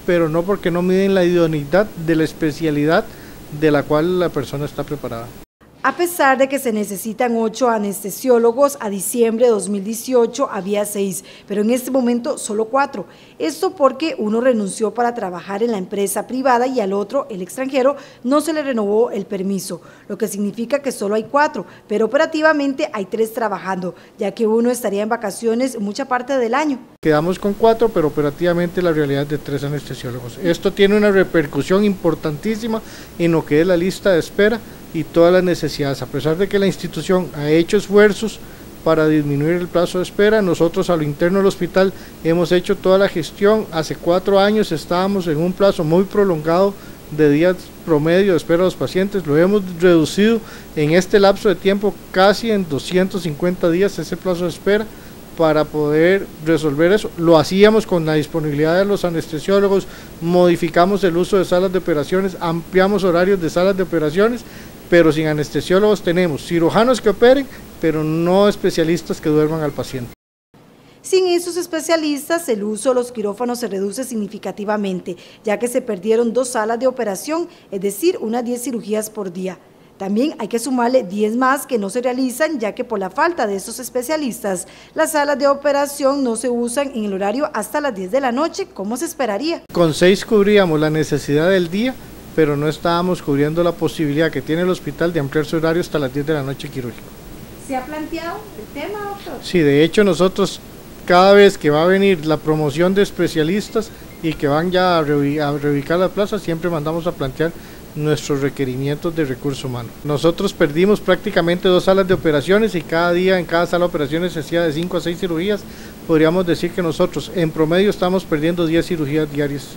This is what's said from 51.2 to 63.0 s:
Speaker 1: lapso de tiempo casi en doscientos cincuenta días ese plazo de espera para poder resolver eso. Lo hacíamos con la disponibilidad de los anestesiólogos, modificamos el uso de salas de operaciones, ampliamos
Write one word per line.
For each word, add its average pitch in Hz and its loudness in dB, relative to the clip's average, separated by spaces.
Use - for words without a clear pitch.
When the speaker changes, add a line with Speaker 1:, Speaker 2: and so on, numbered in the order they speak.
Speaker 1:
lapso 196 4
de 170 2
tiempo 196 0
casi 202 2
en 196 0
doscientos 175 -2
cincuenta 175 -2
días 190 0
ese 170 -6
plazo 180 -4
de 170 -2
espera 208 0
para 156 2
poder 156 2
resolver 156 2
eso. 214 0
Lo 165 6
hacíamos 202 4
con 165 0
la 156 0
disponibilidad 156 0
de 196 2
los 202 0
anestesiólogos, 185 0
modificamos 175 4
el 170 2
uso 185 2
de 180 4
salas 185 2
de 185 0
operaciones, 175 -2
ampliamos 175 0